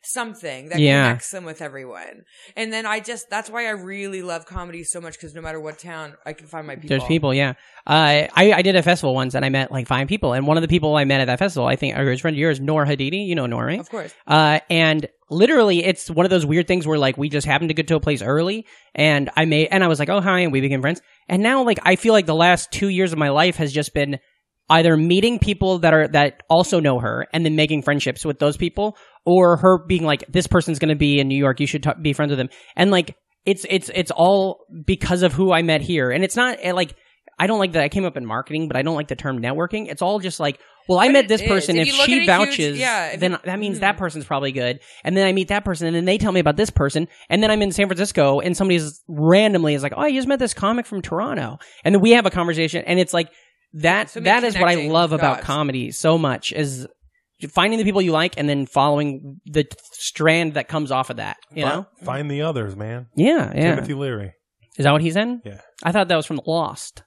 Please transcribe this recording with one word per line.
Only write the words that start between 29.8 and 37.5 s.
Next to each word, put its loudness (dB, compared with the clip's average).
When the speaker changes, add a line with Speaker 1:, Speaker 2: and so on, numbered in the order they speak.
Speaker 2:
being 0
like, 0
"This 0
person's 0
gonna 2
be 2
in 2
New 0
York. 2
You 0
should -4
t-, 2
be 0
friends -2
with -2
them." -4
And, 4
like, 0
it's, -2
it's, -2
it's -4
all 2
because 0
of 4
who 2
I 4
met 2
here. -2
And 0
it's -4
not, 0
eh, -4
like, -2
I 2
don't 0